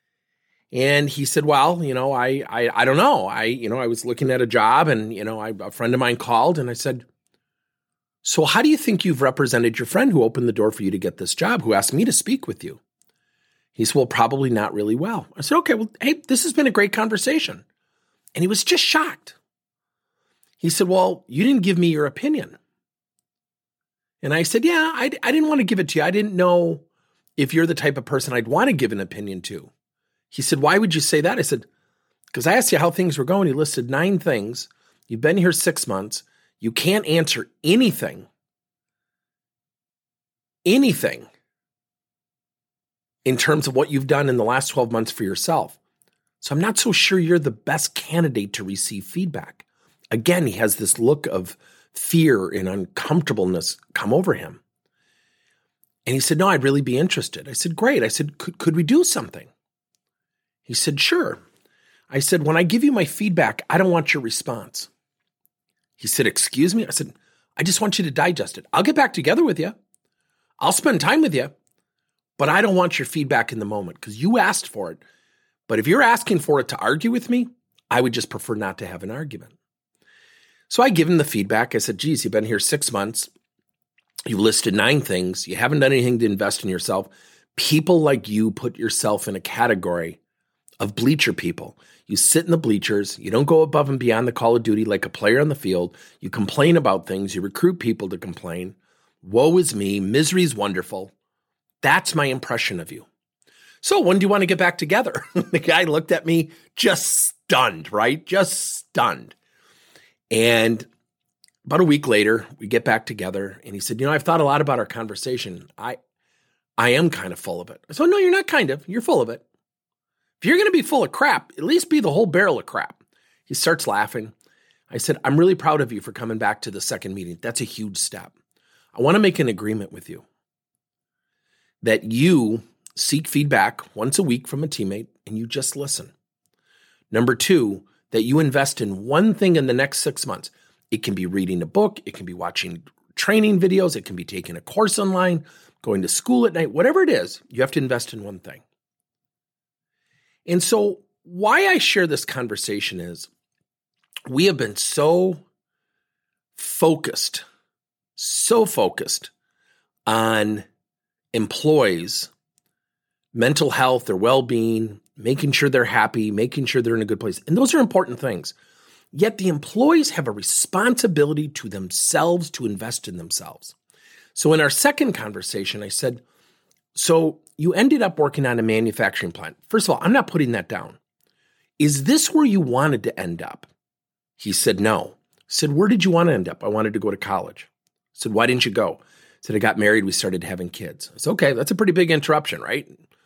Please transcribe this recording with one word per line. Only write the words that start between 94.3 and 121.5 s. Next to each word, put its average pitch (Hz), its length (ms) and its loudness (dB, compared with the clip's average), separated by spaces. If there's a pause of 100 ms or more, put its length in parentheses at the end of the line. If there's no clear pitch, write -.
call 120 240 2
of 117 60 0
duty 110 220 0
like 101 220 -2
a - 40 -10
player 113 300 2
on 151 80 2
the 143 60 -4
field. 90 420 -4 (240)
You 98 80 -10
complain 143 480 2
about 98 300 0
things. 95 280 -6
You 92 60 -6
recruit 175 380 0
people 107 300 -4
to 92 100 -10
complain. 90 560 -12 (480)
Woe 127 360 4
is 165 160 2
me. 101 260 -2
Misery's 151 540 2
wonderful. 98 580 -6 (680)
That's 160 340 2
my 147 120 2
impression 120 540 -4
of 78 120 -14
you. - 140 -18 (720)
So 392 200 2
when 202 180 4
do 190 60 2
you 196 40 4
want 202 140 2
to 185 40 2
get 175 120 0
back 175 200 2
together?" 180 500 -2
<laughs> - 60 -12
The 170 260 -2
guy 170 240 2
looked 160 260 0
at 165 160 0
me 165 240 0 (240)
just 196 320 0
stunned, 104 840 0
right? 123 340 0
Just - 480 -2
stunned. 78 640 -4 (920)
And 113 540 2 (800)
about 147 160 2
a 185 40 6
week 147 240 4
later, 107 380 2 (120)
we 110 80 -12
get 113 180 0
back 113 220 0
together, 98 580 -8
and 101 100 -14
he 98 60 -12
said, 113 200 -8
"You 135 60 -2
know, 147 60 0
I've 147 100 0
thought 165 180 2
a 147 40 2
lot 143 160 2
about 139 180 -2
our 104 80 -4
conversation. 110 920 -10
I, 120 200 -10 (800)
I 120 140 4
am 156 200 4
kind 90 220 -8
of - 60 -16
full 87 220 -8
of 90 100 -16
it." - 180 -20
I - 40 -18
said, 302 140 0
"No, 392 120 4
you're 370 120 4
not 381 160 2
kind 208 240 0
of. 143 180 -8
You're 214 120 -6
full 233 200 2
of 113 80 0
it. 120 160 -12 (960)
If 170 60 -6
you're 330 120 4
gonna 415 120 2
be 330 120 4
full 240 220 0
of - 80 -4
crap, 269 440 0